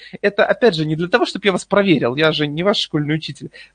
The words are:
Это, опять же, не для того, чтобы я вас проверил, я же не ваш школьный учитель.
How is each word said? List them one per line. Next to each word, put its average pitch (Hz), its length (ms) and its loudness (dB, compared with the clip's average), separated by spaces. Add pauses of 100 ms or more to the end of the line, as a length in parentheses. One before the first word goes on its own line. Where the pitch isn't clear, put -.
(200)
Это, 202 260 2
опять 202 300 2
же, 156 100 -2
не 156 80 -2
для 170 140 -4
того, 240 180 2
чтобы - 200 -6
я 196 60 4
вас - 120 -4
проверил, 180 500 2
я 156 160 2
же 147 160 -2
не 147 160 -4
ваш 202 160 0
школьный 151 380 -2
учитель. 151 340 -10 (240)